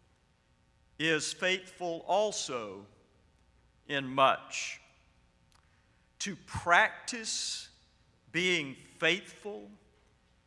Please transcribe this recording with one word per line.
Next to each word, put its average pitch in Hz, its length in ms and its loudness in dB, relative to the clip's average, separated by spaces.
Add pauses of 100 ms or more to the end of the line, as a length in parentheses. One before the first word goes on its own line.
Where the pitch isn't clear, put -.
(1000)
is 156 300 0
faithful 180 760 -4
also 127 760 -2 (1040)
in 139 180 -2
much. - 760 2 (1400)
To 196 160 -6 (100)
practice - 1200 2 (640)
being 165 420 2 (220)
faithful 202 720 -2 (760)